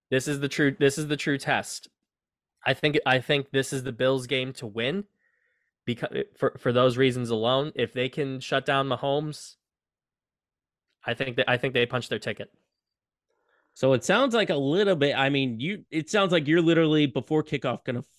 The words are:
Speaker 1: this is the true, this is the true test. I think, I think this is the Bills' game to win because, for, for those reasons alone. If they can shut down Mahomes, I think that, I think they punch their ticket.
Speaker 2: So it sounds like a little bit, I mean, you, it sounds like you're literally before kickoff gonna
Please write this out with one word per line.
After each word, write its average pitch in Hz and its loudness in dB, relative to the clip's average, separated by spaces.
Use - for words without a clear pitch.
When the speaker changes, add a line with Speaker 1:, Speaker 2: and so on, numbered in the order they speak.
Speaker 1:
this 131 0
is 143 -4
the 143 -2
true, 139 2
this 139 4
is 151 -6
the 147 -4
true 139 -2
test. - -4
I 135 2
think, 151 0
I 131 4
think 139 -2
this 135 0
is 131 -6
the 131 -8
Bills' 127 0
game 131 -4
to - -14
win 120 -4
because, - -4
for, - 0
for 127 -2
those 123 4
reasons 123 2
alone. 127 0
If 120 -4
they 127 -2
can 131 -6
shut 135 -4
down 139 0
Mahomes, 143 -4
I 120 -4
think 127 -6
that, 127 0
I 123 2
think 123 -2
they 120 2
punch 123 -6
their 110 -4
ticket. - -10
Speaker 2:
So 135 2
it 123 2
sounds 233 2
like 208 2
a 175 2
little 175 2
bit, 139 2
I 135 2
mean, 131 0
you, 180 -8
it 156 -6
sounds 196 2
like 160 4
you're 160 4
literally 156 4
before 139 0
kickoff 139 -4
gonna 123 -4